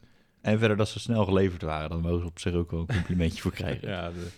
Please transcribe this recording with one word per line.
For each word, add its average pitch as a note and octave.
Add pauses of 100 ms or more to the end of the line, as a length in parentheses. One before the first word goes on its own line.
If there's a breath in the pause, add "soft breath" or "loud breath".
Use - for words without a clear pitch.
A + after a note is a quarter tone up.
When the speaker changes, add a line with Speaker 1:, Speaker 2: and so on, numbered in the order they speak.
(400 soft breath)
Speaker 1:
En G#2+
verder G#2+
dat G#2
ze -
snel A2
geleverd F#2+
waren, D#2
dan E2+
mogen F2
ze F2
op E2
zich F2+
ook F2
wel E2
een E2
complimentje F2
voor F#2
krijgen. -
<laughs> G2+
Speaker 2:
Ja, E2+
de, F2 (120)